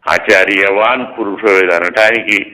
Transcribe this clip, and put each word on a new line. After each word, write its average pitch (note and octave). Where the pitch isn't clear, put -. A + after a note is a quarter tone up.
ఆచార్యవాన్ G2
పురుషోవేద G2
అనటానికి G#2